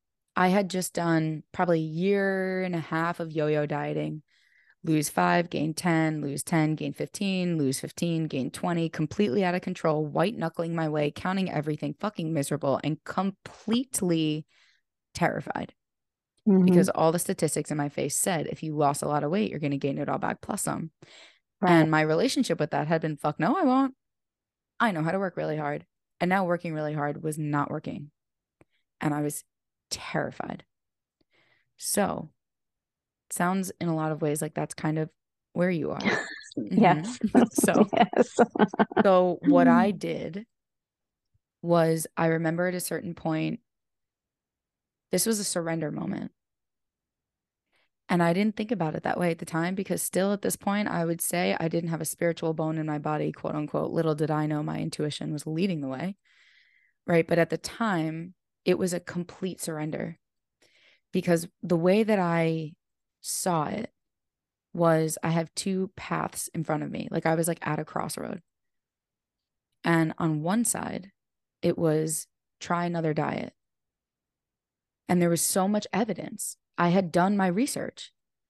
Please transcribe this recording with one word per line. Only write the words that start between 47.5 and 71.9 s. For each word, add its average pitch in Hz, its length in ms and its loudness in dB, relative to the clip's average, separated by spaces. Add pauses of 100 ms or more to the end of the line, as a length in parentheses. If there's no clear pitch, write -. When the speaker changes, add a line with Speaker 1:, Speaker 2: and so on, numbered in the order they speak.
Speaker 1:
And 175 120 2
I 170 120 4
didn't 202 240 2
think 214 160 -4
about 165 240 -2
it - 80 -6
that - 160 -2
way 175 100 2
at 165 80 -2
the 170 80 -12
time, 170 300 -2
because 185 260 -4
still 190 300 0
at 202 100 -4
this 190 140 -2
point, 202 320 -2
I 170 160 -2
would 165 160 -2
say 185 400 0
I 165 80 0
didn't 170 220 -2
have 160 100 -4
a 165 40 -6
spiritual 165 480 -2
bone 160 240 -2
in 156 100 -4
my 151 120 -4
body, 151 320 -2
quote 156 240 -6
unquote. 151 380 -4
Little 160 240 0
did 156 160 -2
I 151 140 0
know 151 180 -4
my 156 160 -6
intuition 156 520 -6
was 147 140 -8
leading 160 340 -2
the 135 80 -6
way, 160 280 -8 (920)
right? 170 200 4
But 170 120 2
at 165 120 4
the 165 80 -2
time, 165 760 -4 (300)
it 180 140 2
was 180 140 -2
a 180 60 -2
complete 175 600 -8
surrender, 160 580 -6 (920)
because 170 340 2 (160)
the 175 140 2
way 185 260 4
that 214 160 2
I 165 540 0 (480)
saw 165 460 -2
it - 260 -6 (800)
was 160 500 4
I 165 80 0
have 165 240 0
two 190 420 -2
paths - 520 -4
in 160 160 -6
front 151 180 -2
of 147 80 -8
me. - 220 -6
Like, 165 140 -2
I 160 100 2
was, 165 100 0
like, 165 200 -4
at 151 120 -2
a 156 60 -4
crossroad. - 560 -8 (1400)
And 165 340 2
on 156 240 0
one 202 220 0
side, - 480 -6 (500)
it 175 160 2
was 160 480 0 (320)